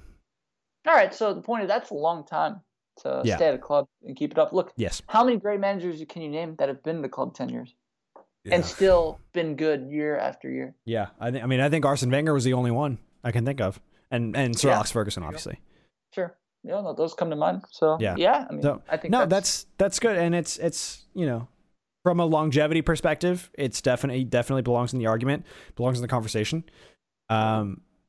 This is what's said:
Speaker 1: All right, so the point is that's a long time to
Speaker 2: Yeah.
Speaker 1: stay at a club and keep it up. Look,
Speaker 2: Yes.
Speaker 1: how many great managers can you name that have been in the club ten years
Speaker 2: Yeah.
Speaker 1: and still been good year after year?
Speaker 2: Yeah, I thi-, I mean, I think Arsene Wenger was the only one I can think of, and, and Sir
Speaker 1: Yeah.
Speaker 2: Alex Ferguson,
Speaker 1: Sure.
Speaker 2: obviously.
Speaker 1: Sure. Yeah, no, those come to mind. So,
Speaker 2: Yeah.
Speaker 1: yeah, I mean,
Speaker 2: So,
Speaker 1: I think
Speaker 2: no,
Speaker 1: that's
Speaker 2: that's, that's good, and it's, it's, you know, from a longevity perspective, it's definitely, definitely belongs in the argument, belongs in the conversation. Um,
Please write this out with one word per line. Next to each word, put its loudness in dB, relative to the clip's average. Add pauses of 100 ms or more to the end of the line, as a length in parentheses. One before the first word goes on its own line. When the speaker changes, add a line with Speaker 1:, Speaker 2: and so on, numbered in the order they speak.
(880)
Speaker 1:
All 6
right, 6
so 0
the -12
point -4
is -4
that's -2
a -8
long -2
time -2 (400)
to -4
Speaker 2:
Yeah. 2
Speaker 1:
stay 4
at 4
a -4
club 0 (180)
and -14
keep -4
it -4
up. 4
Look, -2
Speaker 2:
Yes. -4
Speaker 1:
how 6
many 4
great -2
managers -4
can -12
you -10
name -8
that 0
have -6
been -4
in -6
the -6
club -6
ten -8
years -10 (680)
Speaker 2:
Yeah. 0
Speaker 1:
and 2
still 4 (120)
been -2
good -2
year -2
after -6
year? -8 (100)
Speaker 2:
Yeah, -4 (120)
I -4
thi-, -4
I -6
mean, 2
I 4
think 2
Arsene 2
Wenger 2
was 2
the 2
only 0
one -2 (260)
I -4
can 0
think -2
of, -2 (320)
and, -2
and 0
Sir 2
Speaker 1:
Yeah. 6
Speaker 2:
Alex -2
Ferguson, -4
Speaker 1:
Sure. -8
Speaker 2:
obviously. -10 (540)
Speaker 1:
Sure. -6 (280)
Yeah, -6
no, -6
those -2
come -2
to -4
mind. 0
So, 2
Speaker 2:
Yeah. 0
Speaker 1:
yeah, 4
I -10
mean, -8
Speaker 2:
So, 0
Speaker 1:
I 0
think -2
Speaker 2:
no, 4
Speaker 1:
that's 4
Speaker 2:
that's, 0 (120)
that's 2
good, 2
and 2
it's, -4
it's, -4
you -2
know, -4 (560)
from 4
a 4
longevity 4
perspective, 0
it's -4
definitely, 0
definitely 0
belongs 0
in -2
the 0
argument, 0 (300)
belongs 0
in -4
the -4
conversation. -2 (640)
Um, 0 (280)